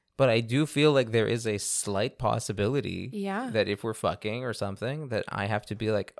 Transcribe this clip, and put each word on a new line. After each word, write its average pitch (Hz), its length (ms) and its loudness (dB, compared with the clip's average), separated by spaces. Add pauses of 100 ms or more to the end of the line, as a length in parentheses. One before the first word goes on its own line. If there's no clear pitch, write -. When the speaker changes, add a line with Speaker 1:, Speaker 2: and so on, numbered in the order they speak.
(180)
Speaker 1:
but 135 120 6
I 113 120 6
do 127 240 2
feel 147 280 4
like 123 180 4
there 113 160 4
is 117 180 0
a 104 140 0
slight - 580 -2
possibility 107 960 0
Speaker 2:
Yeah. 208 380 -6
Speaker 1:
that 107 160 2
if 98 160 -4
we're 110 100 -4
fucking 107 500 -4
or 123 80 -4
something, 120 580 -6
that 110 200 -2
I 101 160 -2
have 104 220 0
to 107 80 -4
be 110 160 0
like, 101 280 0